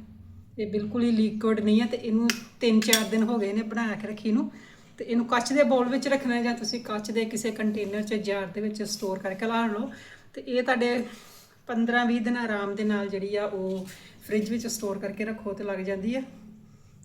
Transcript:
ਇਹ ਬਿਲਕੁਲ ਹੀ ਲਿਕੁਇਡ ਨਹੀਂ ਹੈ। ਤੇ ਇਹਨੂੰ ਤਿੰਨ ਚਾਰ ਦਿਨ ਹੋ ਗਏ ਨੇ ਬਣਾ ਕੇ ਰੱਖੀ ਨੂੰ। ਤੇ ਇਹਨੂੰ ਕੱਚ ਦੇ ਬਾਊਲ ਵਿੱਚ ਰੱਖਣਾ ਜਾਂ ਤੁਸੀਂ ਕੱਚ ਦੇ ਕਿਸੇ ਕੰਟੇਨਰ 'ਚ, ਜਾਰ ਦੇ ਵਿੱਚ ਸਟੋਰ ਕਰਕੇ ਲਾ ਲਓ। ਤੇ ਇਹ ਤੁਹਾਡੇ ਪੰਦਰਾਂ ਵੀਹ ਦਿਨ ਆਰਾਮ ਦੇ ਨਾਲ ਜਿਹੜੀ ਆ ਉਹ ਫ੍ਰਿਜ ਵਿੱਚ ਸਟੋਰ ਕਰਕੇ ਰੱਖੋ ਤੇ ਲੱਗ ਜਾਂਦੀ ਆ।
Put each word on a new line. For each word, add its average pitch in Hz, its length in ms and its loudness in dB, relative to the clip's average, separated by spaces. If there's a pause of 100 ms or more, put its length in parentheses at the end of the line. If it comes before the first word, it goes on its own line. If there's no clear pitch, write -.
(600)
ਇਹ 208 120 -2
ਬਿਲਕੁਲ 214 320 0
ਹੀ 240 80 6
ਲਿਕੁਇਡ 220 480 4
ਨਹੀਂ 214 220 6
ਹੈ। 240 40 4
ਤੇ 233 120 -2
ਇਹਨੂੰ 233 300 2 (320)
ਤਿੰਨ 220 200 6
ਚਾਰ 220 240 2
ਦਿਨ 220 200 2
ਹੋ 233 140 0
ਗਏ 202 160 0
ਨੇ 220 80 0
ਬਣਾ 220 340 -4
ਕੇ 208 120 -8
ਰੱਖੀ 214 240 -4
ਨੂੰ। 294 200 2 (460)
ਤੇ - 80 -8
ਇਹਨੂੰ 233 200 2
ਕੱਚ 247 280 0
ਦੇ 294 100 8
ਬਾਊਲ 240 260 4
ਵਿੱਚ 269 180 0
ਰੱਖਣਾ 254 340 2
ਜਾਂ 233 120 2
ਤੁਸੀਂ 226 280 -6
ਕੱਚ 214 300 -6
ਦੇ 220 140 0
ਕਿਸੇ 220 260 -2
ਕੰਟੇਨਰ 208 520 -2
'ਚ, 214 100 -4
ਜਾਰ 196 320 -2
ਦੇ 208 160 -6
ਵਿੱਚ 214 220 -4
ਸਟੋਰ 190 360 -4
ਕਰਕੇ 190 260 -4
ਲਾ 233 200 0
ਲਓ। 226 260 -2 (420)
ਤੇ - 140 -12
ਇਹ 247 160 2
ਤੁਹਾਡੇ 240 420 2 (640)
ਪੰਦਰਾਂ 240 380 2
ਵੀਹ 233 160 2
ਦਿਨ 240 160 0
ਆਰਾਮ 202 380 -2
ਦੇ 214 80 -2
ਨਾਲ 202 260 2
ਜਿਹੜੀ 196 260 -2
ਆ 208 100 0
ਉਹ 190 400 -4 (420)
ਫ੍ਰਿਜ 208 220 2
ਵਿੱਚ 233 180 -2
ਸਟੋਰ 202 320 -4
ਕਰਕੇ 208 260 -4
ਰੱਖੋ 214 280 -6
ਤੇ 208 100 -8
ਲੱਗ 196 160 -4
ਜਾਂਦੀ 196 360 -2
ਆ। 262 60 -2 (840)